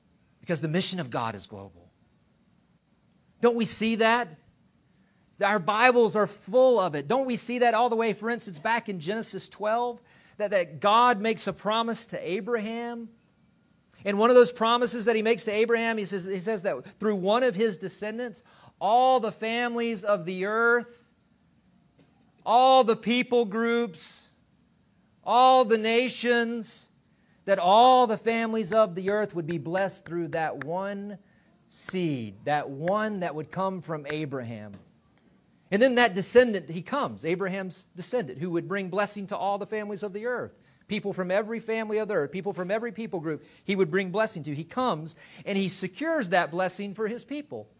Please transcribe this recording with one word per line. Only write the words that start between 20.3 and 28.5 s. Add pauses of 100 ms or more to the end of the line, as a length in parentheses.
earth, (1400)
all
the
people
groups, (1000)
all
the
nations, (560)
that
all
the
families